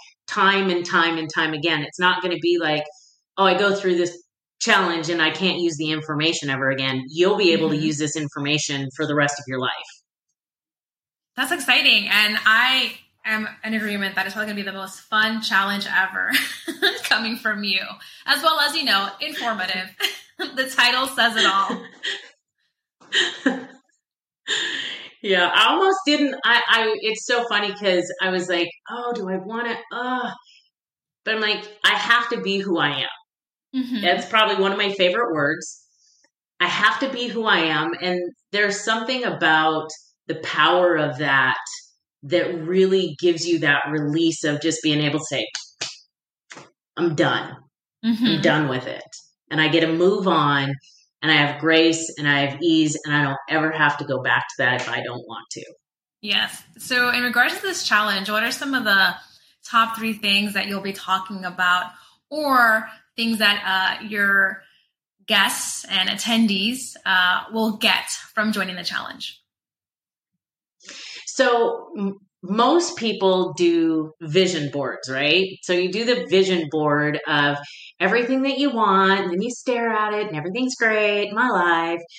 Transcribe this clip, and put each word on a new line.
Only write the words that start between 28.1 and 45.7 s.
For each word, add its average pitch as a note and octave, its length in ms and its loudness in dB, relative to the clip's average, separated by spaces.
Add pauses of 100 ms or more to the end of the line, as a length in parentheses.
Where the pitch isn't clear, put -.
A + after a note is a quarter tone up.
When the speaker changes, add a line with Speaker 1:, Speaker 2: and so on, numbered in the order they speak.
Speaker 1:
I F#3+ 80 0
was F3+ 180 -2
like, E3+ 220 0 (200)
"Oh, A#3+ 260 -6
do G3 120 -6
I F#3+ 100 -4
wanna, A3+ 380 -6 (160)
uh," B3 400 -4 (920)
but A3 120 -2
I'm A3 60 -2
like, G#3 260 -2 (160)
"I G3+ 120 4
have A#3 340 2
to A3 120 -4
be G3 180 -2
who F#3+ 180 -2
I C#3+ 240 0
am." - 800 -10
Speaker 2:
Mm-hmm. B3 200 -4
Speaker 1:
That's F#3 260 0
probably G#3 340 2
one G3 100 2
of G3 60 -4
my G3+ 160 -2
favorite F#3 400 2
words. D3+ 500 -2 (760)
I F3 80 2
have G3+ 320 2
to C4+ 100 0
be A#3+ 180 -6
who A3 180 -2
I G3 160 4
am. D#3+ 380 0
And F3+ 200 -2 (320)
there's G3+ 320 0
something A#3 400 -2
about D#3 640 2 (380)
the D#3 80 -4
power E3+ 600 4
of C#3+ 220 0
that C3+ 400 2 (680)
that E3 400 -2
really F#3 560 2
gives E3+ 280 2
you E3 120 2
that C#3+ 300 4
release D3+ 540 0
of D3 180 0
just D#3+ 220 -2
being D3+ 180 2
able D3 180 0
to D3+ 60 -8
say, A#2+ 220 -4 (1500)